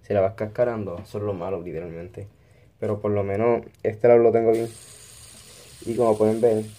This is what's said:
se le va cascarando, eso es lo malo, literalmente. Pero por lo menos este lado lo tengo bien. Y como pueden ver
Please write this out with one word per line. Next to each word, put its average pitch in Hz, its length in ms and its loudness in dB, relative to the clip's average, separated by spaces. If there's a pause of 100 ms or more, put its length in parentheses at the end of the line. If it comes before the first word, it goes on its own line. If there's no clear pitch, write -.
se - 100 -8
le 101 80 2
va 98 160 -2
cascarando, 110 600 -4
eso 95 180 -16
es 104 80 -6
lo 104 80 -4
malo, 90 300 -8
literalmente. 85 640 -12 (500)
Pero 107 220 -4
por 104 120 -2
lo 101 120 -2
menos 110 380 0 (200)
este 107 260 0
lado 120 120 8
lo 117 100 6
tengo 113 220 2
bien. 113 160 -2 (1200)
Y 113 100 -4
como 113 220 2
pueden 110 240 2
ver 110 240 2 (120)